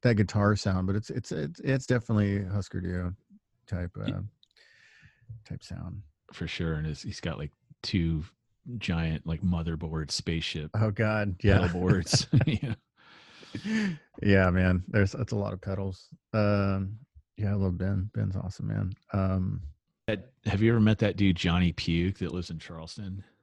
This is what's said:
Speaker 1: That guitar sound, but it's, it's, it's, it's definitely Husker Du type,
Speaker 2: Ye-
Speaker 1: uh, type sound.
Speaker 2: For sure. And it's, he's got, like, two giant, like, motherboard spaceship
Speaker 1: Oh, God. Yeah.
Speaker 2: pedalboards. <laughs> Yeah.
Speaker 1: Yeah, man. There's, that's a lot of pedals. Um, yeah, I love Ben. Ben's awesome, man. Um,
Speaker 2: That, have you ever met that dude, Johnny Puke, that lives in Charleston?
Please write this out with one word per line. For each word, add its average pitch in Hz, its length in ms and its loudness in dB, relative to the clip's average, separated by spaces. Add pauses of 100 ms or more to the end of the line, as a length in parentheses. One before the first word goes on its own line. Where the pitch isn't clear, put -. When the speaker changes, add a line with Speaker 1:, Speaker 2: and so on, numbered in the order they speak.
Speaker 1:
That 120 120 6
guitar 104 400 4
sound, 92 320 0
but 98 80 0
it's, 110 140 -4
it's, 135 220 -6
it's, 156 300 -6
it's 135 240 0
definitely 104 600 2
Husker 98 360 -4
Du 90 320 -4 (540)
type, 87 240 -6 (140)
Speaker 2:
Ye- - 80 -4
Speaker 1:
uh, 95 60 -4 (1300)
type - 160 -12
sound. 90 380 -12 (320)
Speaker 2:
For 82 140 -6
sure. 82 260 -2
And 78 140 -4
it's, 76 160 -6
he's - 180 -10
got, 85 160 -4
like, 76 140 -8 (320)
two 82 400 0 (540)
giant, 82 480 -2
like, 80 160 -4
motherboard 82 720 -2
spaceship 82 600 -4
Speaker 1:
Oh, 107 180 2
God. 107 520 0
Yeah. 98 240 8
Speaker 2:
pedalboards. 90 600 2 (180)
<laughs> - 0 -
Yeah. 123 300 0 (1500)
Speaker 1:
Yeah, 98 280 6
man. 90 400 4
There's, 101 240 2
that's - 180 -4
a 113 60 -2
lot 101 160 -4
of 92 80 -10
pedals. 98 460 -6 (260)
Um, 101 640 2 (400)
yeah, 104 140 -2
I - 20 0
love 95 240 0
Ben. 95 360 -2
Ben's 101 220 -2
awesome, 95 320 -6
man. 101 240 -2 (220)
Um, 95 480 0 (460)
Speaker 2:
That, 104 220 -4 (160)
have 101 160 0
you 113 100 6
ever 117 100 4
met 107 180 6
that 98 180 2
dude, 98 200 4
Johnny 85 340 4
Puke, 87 480 0
that 82 140 -6
lives 87 180 -6
in 80 80 -10
Charleston? 92 640 -12 (200)